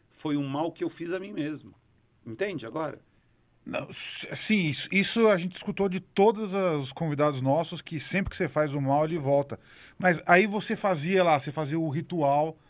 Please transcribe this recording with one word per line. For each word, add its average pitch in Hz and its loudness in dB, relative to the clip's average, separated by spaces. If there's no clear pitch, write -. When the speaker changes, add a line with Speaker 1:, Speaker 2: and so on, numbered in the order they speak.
Speaker 1:
foi 151 -4
um 143 0
mal 143 -4
que 165 -8
eu 165 -2
fiz 165 -8
a 185 -4
mim 196 -12
mesmo. 147 -8
Entende 143 -6
agora? 147 -6
Speaker 2:
Não, - -6
s-, - -8
sim, 190 2
isso, 139 -2
isso 196 4
a 208 6
gente 175 -6
escutou 202 -2
de 185 -4
todos 202 2
os 160 0
convidados 147 0
nossos, 139 0
que - -8
sempre 190 -2
que - -8
você 180 0
faz 147 0
o 147 -2
mal, 139 2
ele 160 -4
volta. 139 0
Mas 151 2
aí 180 8
você 214 -4
fazia 185 2
lá, 156 4
você 151 -8
fazia 156 -2
o 160 -2
ritual 156 0